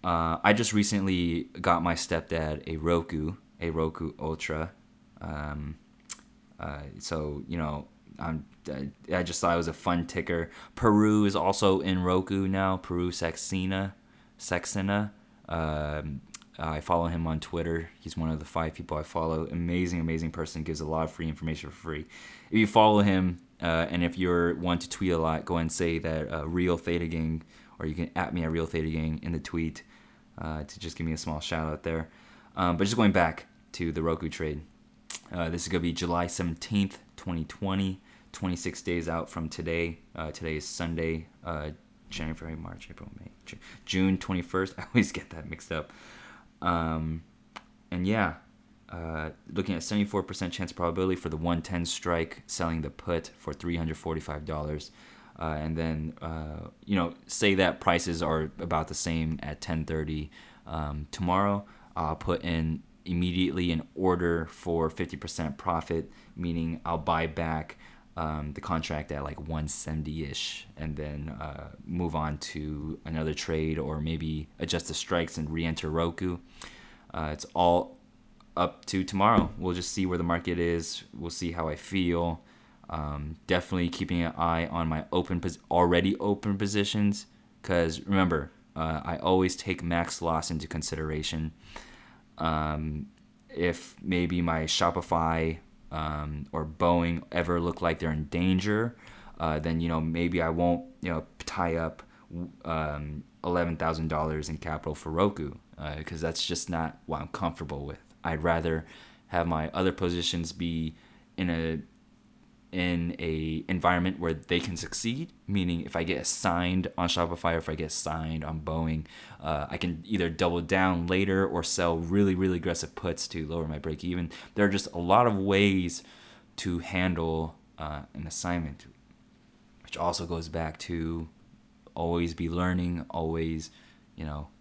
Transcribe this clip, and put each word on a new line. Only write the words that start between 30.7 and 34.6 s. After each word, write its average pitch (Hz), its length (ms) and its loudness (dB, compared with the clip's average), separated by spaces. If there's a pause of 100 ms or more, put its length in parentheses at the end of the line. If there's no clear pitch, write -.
just 80 180 -10
give 82 80 -4
me 80 80 0
a 78 40 -2
small 78 220 -4
shout 78 320 -2
out 76 120 -6
there. 80 260 -2 (460)
Um, 87 220 2
but 98 80 4
just 107 100 2
going 107 160 8
back 85 340 4 (280)
to 82 180 -2
the 80 100 -2
Roku 82 280 0
trade. 76 320 -4 (720)